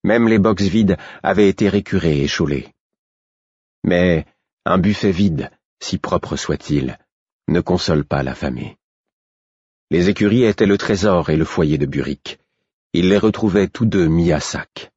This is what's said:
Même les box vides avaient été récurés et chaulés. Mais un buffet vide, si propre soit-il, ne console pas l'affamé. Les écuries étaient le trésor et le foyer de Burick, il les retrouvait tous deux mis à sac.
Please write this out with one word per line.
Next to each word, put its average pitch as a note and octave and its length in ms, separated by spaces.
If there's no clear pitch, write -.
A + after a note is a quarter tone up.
Même A2+ 240
les A2+ 100
box G2+ 260
vides F#2+ 340
avaient F#2+ 260
été G2+ 200
récurés F2+ 520
et C#2 60
chaulés. C#2+ 400
Mais F2 420
un F2+ 120
buffet G2+ 340
vide, E2 380
si - 180
propre - 380
soit-il, C#2+ 640
ne E2+ 140
console E2 440
pas C#2+ 160
l'affamé. C2 560
Les F2+ 180
écuries G#2+ 340
étaient G#2+ 220
le G2 120
trésor F#2 520
et D#2 80
le D#2+ 80
foyer D#2 320
de C#2+ 80
Burick, - 540
il F2+ 120
les G2+ 80
retrouvait G2+ 500
tous - 180
deux F#2+ 220
mis E2+ 240
à D2+ 80
sac. - 580